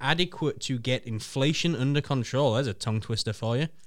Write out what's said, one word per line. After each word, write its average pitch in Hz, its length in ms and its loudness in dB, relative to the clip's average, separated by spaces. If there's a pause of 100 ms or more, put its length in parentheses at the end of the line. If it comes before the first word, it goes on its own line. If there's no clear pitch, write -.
adequate 156 640 0
to 131 140 -2
get 123 300 -2
inflation 139 720 0
under 139 240 2
control? 131 540 2
There's 135 120 2
a 101 80 -2
tongue 110 260 0
twister 110 320 -2
for 113 240 -2
you. 160 120 0 (180)